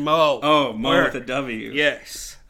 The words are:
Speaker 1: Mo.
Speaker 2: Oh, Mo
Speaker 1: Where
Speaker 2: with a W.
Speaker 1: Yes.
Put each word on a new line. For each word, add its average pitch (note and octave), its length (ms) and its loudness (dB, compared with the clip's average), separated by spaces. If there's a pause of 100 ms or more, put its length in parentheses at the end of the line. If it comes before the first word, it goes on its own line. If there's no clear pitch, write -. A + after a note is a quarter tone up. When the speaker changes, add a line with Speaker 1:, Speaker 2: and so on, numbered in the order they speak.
Speaker 1:
Mo. D3+ 380 2
Speaker 2:
Oh, C#3+ 320 2
Mo A2+ 160 -2
Speaker 1:
Where E3+ 140 4
Speaker 2:
with C#3 120 -2
a B2 40 -8
W. A#2+ 520 -6
Speaker 1:
Yes. - 640 -4 (140)